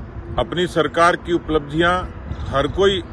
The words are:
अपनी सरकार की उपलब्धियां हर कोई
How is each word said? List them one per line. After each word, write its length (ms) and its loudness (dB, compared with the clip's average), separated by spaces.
अपनी 280 0
सरकार 500 4
की 160 -4
उपलब्धियां 580 0
हर 200 0
कोई 320 2